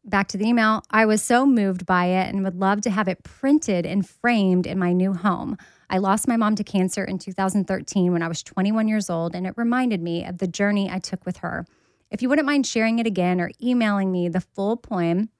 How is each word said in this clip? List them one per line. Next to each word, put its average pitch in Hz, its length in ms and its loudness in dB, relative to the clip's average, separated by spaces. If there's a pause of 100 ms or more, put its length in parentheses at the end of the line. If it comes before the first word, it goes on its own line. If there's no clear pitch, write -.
Back 196 240 0
to 196 100 -8
the 214 80 0
email. 220 420 2
"I 220 160 4
was 214 160 2
so 247 240 4
moved 196 400 2
by 180 220 2
it 185 260 0
and 196 120 -2
would 185 160 -4
love 202 220 2
to 247 80 0
have 190 180 0
it - 160 -6
printed 269 600 0
and 190 240 -2
framed 190 560 2
in 185 140 -4
my 180 140 2
new 185 220 2
home. 185 420 -2 (340)
I 185 80 0
lost 196 300 0
my 233 80 2
mom 214 200 2
to 208 80 -4
cancer 185 400 -2
in 185 140 -6
two 190 140 -12
thousand 190 340 0
thirteen 185 460 0
when 170 100 0
I 165 60 -4
was 165 160 -8
twenty-one 214 420 0
years 214 240 0
old, 165 240 -2
and 180 140 -6
it 185 80 -8
reminded 233 440 0
me 170 240 -4
of 180 140 -10
the 190 80 -2
journey 202 420 0
I 185 120 -4
took - 260 -10
with 180 120 -8
her. - 280 -8 (420)
If - 140 -6
you 247 60 0
wouldn't 285 180 2
mind 285 200 2
sharing 226 340 0
it 226 60 -2
again 180 340 0
or 175 100 -4 (100)
emailing 214 520 0
me 175 160 0
the 175 120 -2
full 202 360 -4
poem" 185 520 -2 (120)